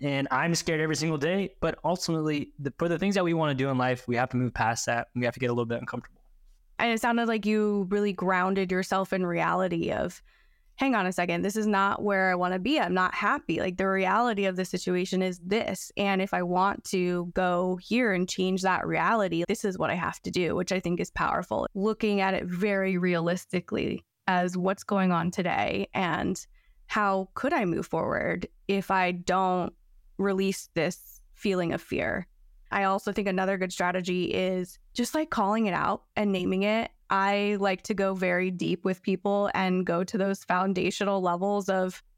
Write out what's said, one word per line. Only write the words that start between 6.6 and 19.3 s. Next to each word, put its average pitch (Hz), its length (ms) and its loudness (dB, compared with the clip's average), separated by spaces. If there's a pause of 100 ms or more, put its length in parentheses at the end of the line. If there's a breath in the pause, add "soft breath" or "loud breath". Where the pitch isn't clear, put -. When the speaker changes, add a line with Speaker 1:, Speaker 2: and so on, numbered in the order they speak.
Speaker 2:
And 233 140 2
it 226 80 -2
sounded 233 260 2
like 220 180 0
you 208 460 2
really 208 220 2
grounded 185 580 0
yourself 185 420 0
in 180 140 0
reality 170 640 0
of, - 320 -4 (540 soft breath)
"Hang 269 180 0
on 196 100 0
a 185 80 0
second, 175 300 -2
this 196 140 -2
is 214 100 0
not 196 380 2
where 190 260 4
I 180 60 2
wanna 180 240 0
be. 269 180 2
I'm 180 160 2
not 185 180 2
happy. 214 460 0
Like, 185 180 -2
the 190 120 0
reality 196 560 2
of 185 100 0
the 185 100 -2
situation 180 560 -2
is 180 200 -2
this. 190 560 -4
And 196 260 0
if 202 100 -2
I 180 120 0
want 180 400 0
to 180 500 0
go 180 480 2
here 226 300 2
and 180 160 0
change 185 340 0
that 185 240 0
reality, 170 600 0